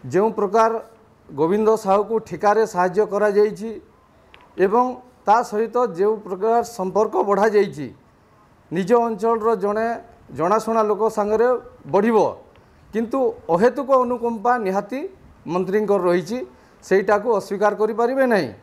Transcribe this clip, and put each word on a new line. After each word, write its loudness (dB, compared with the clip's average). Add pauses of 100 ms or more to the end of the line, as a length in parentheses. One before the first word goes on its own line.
(100)
ଯେଉଁ 2
ପ୍ରକାର 2 (580)
ଗୋବିନ୍ଦ 0 (160)
ସାହୁକୁ 2 (120)
ଠିକାରେ 2 (100)
ସାହାଯ୍ୟ 0
କରାଯାଇଛି 0 (960)
ଏବଂ 2 (400)
ତା 4
ସହିତ -4 (220)
ଯେଉଁ 2
ପ୍ରକାର -2 (240)
ସମ୍ପର୍କ -2 (120)
ବଢ଼ାଯାଇଛି, 0 (840)
ନିଜ -2 (140)
ଅଞ୍ଚଳର -2 (140)
ଜଣେ -2 (500)
ଜଣାଶୁଣା 0
ଲୋକ -2 (160)
ସାଙ୍ଗରେ 0 (460)
ବଢ଼ିବ, 2 (760)
କିନ୍ତୁ -4 (340)
ଅହେତୁକ 2 (140)
ଅନୁକମ୍ପା -2 (120)
ନିହାତି -4 (540)
ମନ୍ତ୍ରୀଙ୍କର 0
ରହିଛି, 0 (480)
ସେଇଟାକୁ 2 (100)
ଅସ୍ୱୀକାର 0
କରିପାରିବେ 0
ନାହିଁ। 2 (140)